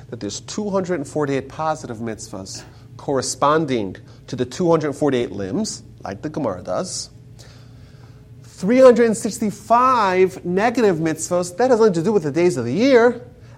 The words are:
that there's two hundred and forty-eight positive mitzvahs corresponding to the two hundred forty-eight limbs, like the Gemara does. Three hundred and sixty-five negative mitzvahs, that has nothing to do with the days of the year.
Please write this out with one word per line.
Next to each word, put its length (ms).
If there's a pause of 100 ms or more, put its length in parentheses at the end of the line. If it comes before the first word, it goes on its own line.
(100)
that 100
there's 200
two 280
hundred 280
and 100
forty-eight 420
positive 500
mitzvahs 680 (320)
corresponding 1000 (300)
to 100
the 80
two 260
hundred 240
forty-eight 380
limbs, 500 (200)
like 200
the 60
Gemara 340
does. 460 (1300)
Three 380
hundred 260
and 100
sixty-five 1300
negative 520
mitzvahs, 640
that 120
has 80
nothing 160
to 80
do 100
with 120
the 80
days 240
of 80
the 80
year. 520 (340)